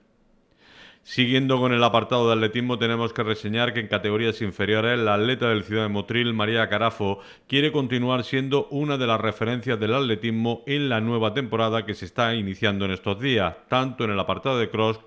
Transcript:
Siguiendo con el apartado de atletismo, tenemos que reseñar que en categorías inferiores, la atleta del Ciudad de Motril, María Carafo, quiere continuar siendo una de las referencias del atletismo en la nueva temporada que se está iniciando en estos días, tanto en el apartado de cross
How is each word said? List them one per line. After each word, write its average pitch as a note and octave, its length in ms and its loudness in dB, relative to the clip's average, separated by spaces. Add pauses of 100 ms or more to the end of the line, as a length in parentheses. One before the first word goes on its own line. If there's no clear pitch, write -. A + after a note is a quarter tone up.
(1040)
Siguiendo C3 540 2
con B2 140 2
el A#2+ 100 4
apartado A#2 440 2
de A2+ 60 4
atletismo, A#2 460 0
tenemos A#2 320 0
que A#2+ 120 -4
reseñar A2 500 -2
que A#2 80 -2
en G#2 80 -10
categorías G#2+ 520 0
inferiores, A2 560 0
la G#2+ 180 2
atleta A#2+ 340 0
del G#2+ 160 0
Ciudad A2 180 -2
de G#2+ 60 -2
Motril, A2+ 440 -2
María A2 360 0
Carafo, G#2 500 0 (260)
quiere C#3+ 280 0
continuar B2+ 500 0
siendo C3+ 480 -2
una C#3+ 260 -2
de C3 80 0
las A2+ 140 2
referencias A2+ 580 -2
del G#2+ 180 2
atletismo A2+ 720 0
en C#3+ 220 -2
la A2+ 140 0
nueva A2 320 0
temporada A2+ 520 0
que G#2 80 -4
se F#2+ 120 -8
está A2+ 280 -2
iniciando G2+ 520 -2
en F#2+ 60 -2
estos G2 280 -2
días, A2 340 2 (140)
tanto B2+ 380 -2
en G#2 60 -2
el G2 80 0
apartado F#2+ 380 0
de A2+ 120 0
cross A2 380 2